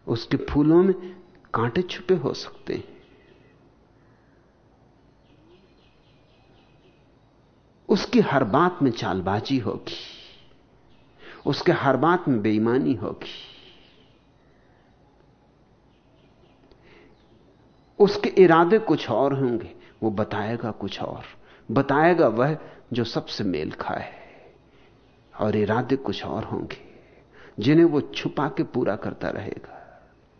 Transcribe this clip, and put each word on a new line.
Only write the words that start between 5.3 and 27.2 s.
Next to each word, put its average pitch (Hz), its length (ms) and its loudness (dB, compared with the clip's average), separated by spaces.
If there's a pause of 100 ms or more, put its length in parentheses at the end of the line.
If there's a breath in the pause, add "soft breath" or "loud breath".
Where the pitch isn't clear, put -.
उसकी - 320 2
हर 139 240 0
बात 131 380 0
में 131 80 4
चालबाजी 98 680 -4
होगी, - 380 -8 (1500 loud breath)
उसके - 260 2
हर 131 240 2
बात 170 320 2
में 117 140 2
बेईमानी 117 520 2
होगी, - 400 -10 (4000 soft breath)
उसके 202 300 4
इरादे 175 500 6
कुछ 156 320 -2
और 135 240 2
होंगे, 123 400 -4 (280 loud breath)
वो 110 80 0
बताएगा 104 600 -4
कुछ - 300 -10
और, - 240 -10 (460 soft breath)
बताएगा 143 580 4
वह 131 300 2 (340 loud breath)
जो 117 120 0
सबसे - 400 -6
मेल 80 260 -2
खाए, - 520 -10 (1160 soft breath)
और 104 160 0
इरादे 113 400 0
कुछ - 280 -6
और 101 200 -6
होंगे - 320 -8 (840 soft breath)